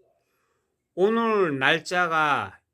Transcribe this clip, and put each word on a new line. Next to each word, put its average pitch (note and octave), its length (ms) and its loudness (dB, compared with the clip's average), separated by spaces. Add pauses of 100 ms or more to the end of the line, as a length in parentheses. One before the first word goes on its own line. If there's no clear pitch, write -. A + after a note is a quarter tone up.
(960)
오늘 G#3 640 0
날짜가 D#3 1000 0 (140)